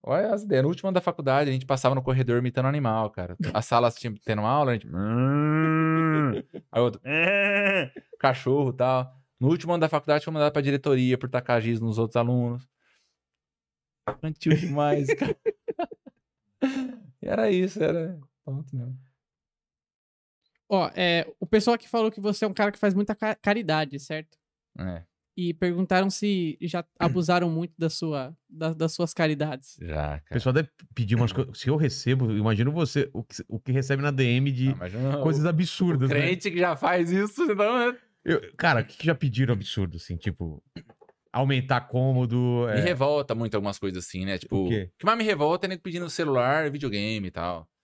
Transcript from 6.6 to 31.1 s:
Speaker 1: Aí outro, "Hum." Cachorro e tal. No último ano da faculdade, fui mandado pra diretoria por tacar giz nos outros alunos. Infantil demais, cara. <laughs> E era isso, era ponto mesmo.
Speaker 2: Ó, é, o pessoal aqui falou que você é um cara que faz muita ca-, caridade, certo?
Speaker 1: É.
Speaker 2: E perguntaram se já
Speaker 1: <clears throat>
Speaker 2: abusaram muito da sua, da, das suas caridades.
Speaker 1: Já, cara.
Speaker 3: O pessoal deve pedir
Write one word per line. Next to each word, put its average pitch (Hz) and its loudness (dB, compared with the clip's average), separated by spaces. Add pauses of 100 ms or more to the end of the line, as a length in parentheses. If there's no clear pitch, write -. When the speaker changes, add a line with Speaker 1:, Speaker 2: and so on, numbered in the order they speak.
Speaker 1:
Aí 117 2
outro, 117 0
"Hum." 196 0 (180)
Cachorro 131 2
e - -6
tal. 127 0 (240)
No 127 4
último 165 0
ano 170 0
da 160 2
faculdade, 151 2
fui 160 -6
mandado 151 2
pra 147 0
diretoria 135 2
por 127 -6
tacar 123 0
giz 113 0
nos 113 -2
outros 113 0
alunos. 120 0 (1400)
Infantil 160 0
demais, 147 2
cara. - -2
<laughs> - -4 (1700)
E - -10
era 220 2
isso, 185 0
era 165 -2 (260)
ponto 139 -8
mesmo. 127 -6 (1700)
Speaker 2:
Ó, 190 2
é, 170 2 (140)
o 185 -4
pessoal 220 4
aqui - -10
falou 220 0
que 220 -14
você 202 -2
é - 0
um 190 -4
cara 208 0
que 202 -12
faz 202 4
muita 202 0
ca-, 214 -4
caridade, 156 0
certo? 156 -10 (400)
Speaker 1:
É. 87 -8 (320)
Speaker 2:
E 175 -4
perguntaram 185 0
se 185 -2
já 170 -6
Speaker 1:
<clears throat> - -20
Speaker 2:
abusaram 175 2
muito 165 -4
da 165 0
sua, 151 -6 (140)
da, 160 -4
das 160 -2
suas 175 -4
caridades. 151 -2
Speaker 1:
Já, 80 -6 (240)
cara. - -18
Speaker 3:
O - -12
pessoal 123 2
deve 147 2 (240)
pedir 113 0